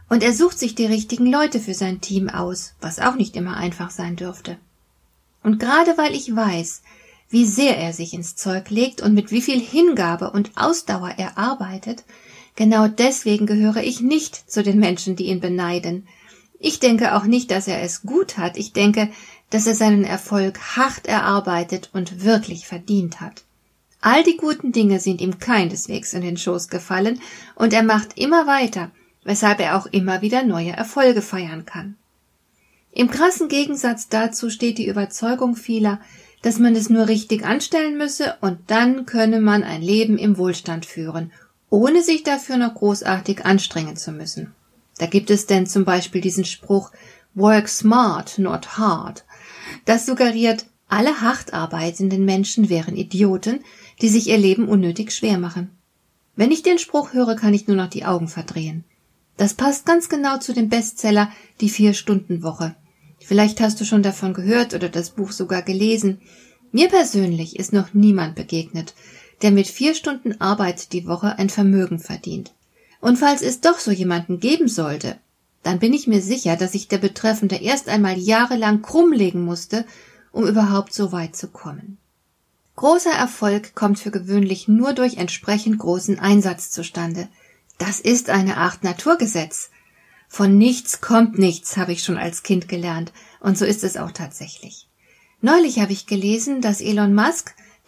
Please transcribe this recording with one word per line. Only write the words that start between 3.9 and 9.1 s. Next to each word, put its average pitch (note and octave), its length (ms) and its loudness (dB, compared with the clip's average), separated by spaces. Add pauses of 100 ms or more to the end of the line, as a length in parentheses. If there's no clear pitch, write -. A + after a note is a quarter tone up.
sein F3 240 -8
dürfte. F3 420 -12 (840)
Und G#3+ 160 2
gerade D#4+ 400 2
weil D4+ 160 0
ich B3 200 -6
weiß, F#3 480 -4 (460)
wie A#3 160 4
sehr A3+ 320 2
er E3 160 -4
sich E3 220 -10
ins E3+ 220 -12
Zeug F#3+ 340 -6
legt B3 320 -2
und G#3 120 4